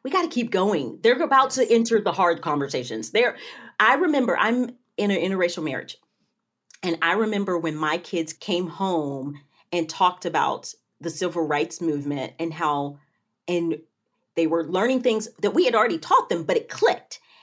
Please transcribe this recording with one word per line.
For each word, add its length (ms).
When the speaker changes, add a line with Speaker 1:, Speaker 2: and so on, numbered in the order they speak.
Speaker 1:
we 80
gotta 180
keep 220
going. 520
They're 200
about 340
Speaker 2:
Yes. 120
Speaker 1:
to 60
enter 260
the 120
hard 280
conversations. 680
They're, 260
I 180
remember 420
I'm 320
in 140
an 100
interracial 420
marriage. 360
And 200
I 100
remember 460
when 180
my 220
kids 340
came 340
home 720
and 180
talked 340
about 480
the 80
civil 320
rights 400
movement 560
and 140
how, 440
and 320
they 120
were 160
learning 360
things 280
that 120
we 100
had 120
already 200
taught 320
them, 140
but 140
it 120
clicked. 520